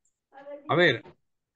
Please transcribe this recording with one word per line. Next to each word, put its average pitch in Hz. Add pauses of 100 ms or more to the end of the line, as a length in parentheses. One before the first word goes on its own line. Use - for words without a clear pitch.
(680)
A -
ver, 151 (540)